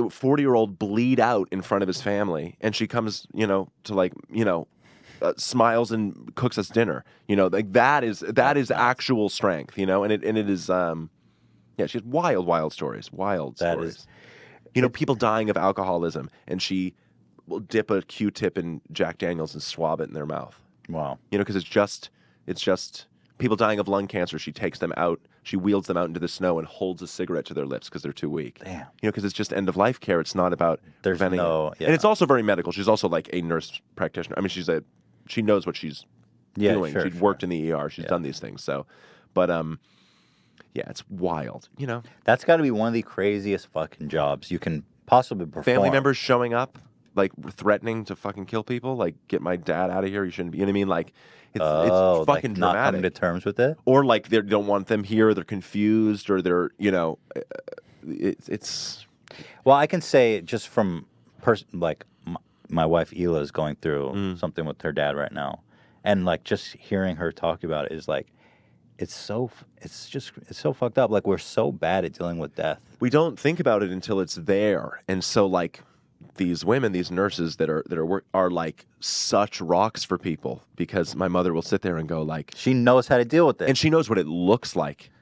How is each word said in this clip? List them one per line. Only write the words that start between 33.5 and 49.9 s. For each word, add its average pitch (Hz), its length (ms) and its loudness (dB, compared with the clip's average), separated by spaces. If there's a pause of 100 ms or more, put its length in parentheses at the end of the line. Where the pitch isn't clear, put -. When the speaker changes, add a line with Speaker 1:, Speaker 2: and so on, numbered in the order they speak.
Speaker 1:
practitioner. 82 420 -6
I - 40 -2
mean, 98 80 -2
she's 85 180 -6
a 80 140 0 (460)
she 117 140 -4
knows 104 240 2
what 82 100 -6
she's 73 280 -12 (520)
Speaker 2:
Yeah, 101 180 2
Speaker 1:
doing. 85 180 -2
Speaker 2:
sure, 90 120 0
Speaker 1:
She'd 92 100 -2
Speaker 2:
sure. 87 80 -4
Speaker 1:
worked 98 200 2
in 90 80 -4
the 87 80 -2
E 80 140 -2
R. 73 180 -2
She's - 140 -12
Speaker 2:
Yeah. 82 60 -8
Speaker 1:
done 87 120 0
these 71 160 -8
things. - 240 -14
So, 69 240 -6 (480)
but, 90 160 2
um, 80 280 -2 (960)
yeah, - 140 -6
it's - 200 -16
wild, 85 680 -6
you 139 100 -8
know? 120 160 -6 (220)
Speaker 2:
That's 120 200 4
gotta 165 180 6
be 139 80 2
one 110 180 0
of 117 60 -2
the 113 80 0
craziest 101 640 -2
fucking 78 400 -8
jobs 71 420 -2
you 87 80 -4
can 78 260 -6 (220)
possibly 120 400 2
perform. 78 180 -12
Speaker 1:
Family 123 260 4
members 135 260 4
showing 123 380 2
up, 127 240 -2 (360)
like, 98 180 2 (200)
threatening 107 540 0
to 98 100 -8
fucking 98 300 -10
kill 110 180 -4
people, 123 320 -4
like, 90 180 0 (140)
"Get - 140 0
my 90 140 0
dad 87 340 0